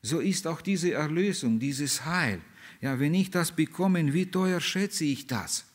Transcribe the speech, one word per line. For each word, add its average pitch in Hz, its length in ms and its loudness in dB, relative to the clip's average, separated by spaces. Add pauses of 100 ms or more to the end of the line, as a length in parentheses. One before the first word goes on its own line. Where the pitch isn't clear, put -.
So 139 180 -2
ist 175 280 0
auch 160 140 -4
diese 180 320 0
Erlösung, 151 640 0
dieses 139 460 -2
Heil. 151 360 0 (400)
Ja, 131 180 -2
wenn 147 140 2
ich 190 180 2
das 170 240 0
bekomme, 165 580 2
wie 185 160 2
teuer 185 300 2
schätze 190 460 -2
ich 139 220 -2
das? - 480 -4